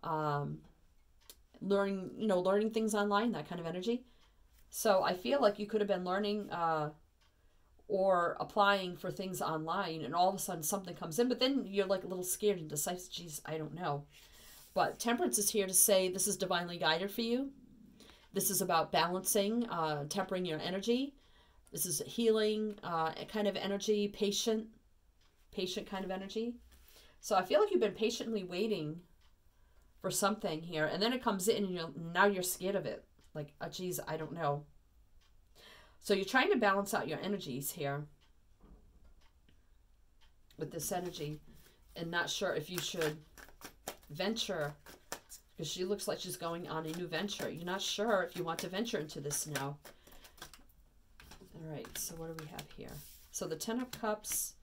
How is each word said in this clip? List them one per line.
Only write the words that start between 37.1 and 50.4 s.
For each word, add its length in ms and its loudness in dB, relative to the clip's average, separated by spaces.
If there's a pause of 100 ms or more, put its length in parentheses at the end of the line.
energies 520 -4
here 360 -4 (2500)
with 140 -6
this 220 -4
energy, 480 -4 (520)
and 160 -6
not 200 0
sure 240 -2
if 160 -4
you 80 -6
should 400 -4 (920)
venture, 640 -2 (840)
'cause 100 -6
she 160 -4
looks 240 -2
like 100 -2
she's 200 -8
going 320 -6
on 160 -4
a 80 -4
new 120 -4
venture. 440 -4
You're 160 -8
not 160 -2
sure 420 2
if 140 -6
you 80 -2
want 140 -2
to 100 -4
venture 280 -2
into 220 -6
this 260 -4
now. 320 -6 (1800)